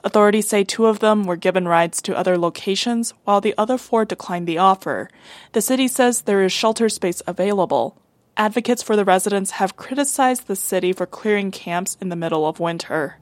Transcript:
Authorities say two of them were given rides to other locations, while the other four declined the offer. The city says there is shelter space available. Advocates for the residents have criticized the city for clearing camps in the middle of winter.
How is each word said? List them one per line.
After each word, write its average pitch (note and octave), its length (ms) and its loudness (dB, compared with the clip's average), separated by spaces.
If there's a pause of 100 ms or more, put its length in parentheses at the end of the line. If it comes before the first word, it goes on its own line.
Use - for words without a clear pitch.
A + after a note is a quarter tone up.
Authorities G#3 420 4
say G3+ 160 2
two A3+ 220 0
of G#3+ 140 2
them G#3+ 260 2
were F3 100 -2
given F3+ 320 0
rides E3+ 360 2
to D#3 120 -4
other F3+ 220 2
locations, G3 760 -2 (120)
while G3+ 160 4
the G#3 160 -2
other A3+ 200 0
four A3+ 280 0
declined F3 420 -6
the E3 120 -2
offer. F#3+ 500 2 (420)
The A3 100 0
city B3+ 280 2
says B3 320 2
there G3 220 2
is F#3 100 2
shelter A3 340 0
space F3+ 400 -4
available. F3+ 720 0 (380)
Advocates A3+ 440 0
for G#3+ 140 0
the G#3+ 80 2
residents F#3+ 480 2
have - 240 -2
criticized C4 720 -2
the F#3+ 80 -4
city F#3 380 -2
for F3+ 120 -4
clearing G3+ 460 -2
camps - 480 -6
in F#3+ 80 -8
the F3 80 -4
middle D#3+ 320 0
of D#3+ 140 -4
winter. E3 600 -4